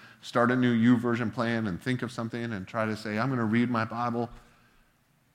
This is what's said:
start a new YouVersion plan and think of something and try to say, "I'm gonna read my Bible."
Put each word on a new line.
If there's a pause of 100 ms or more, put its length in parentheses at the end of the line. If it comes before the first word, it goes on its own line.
(220)
start
a
new
YouVersion
plan
and
think
of
something
and
try
to
say,
"I'm
gonna
read
my
Bible." (1040)